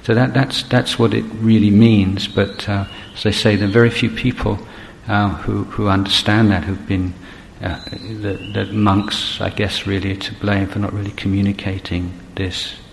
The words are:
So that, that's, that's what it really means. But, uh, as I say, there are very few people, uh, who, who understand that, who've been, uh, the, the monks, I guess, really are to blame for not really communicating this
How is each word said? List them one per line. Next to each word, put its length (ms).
So 100
that, 200
that's, 300
that's 360
what 140
it 120
really 360
means. 560
But, 420
uh, 160
as 120
I 60
say, 240
there 120
are 40
very 180
few 200
people, 500
uh, 220
who, 360
who 220
understand 640
that, 120
who've 240
been, 260
uh, 280
the, 640
the 180
monks, 680
I 80
guess, 380
really 240
are 80
to 160
blame 320
for 120
not 140
really 180
communicating 1000
this 400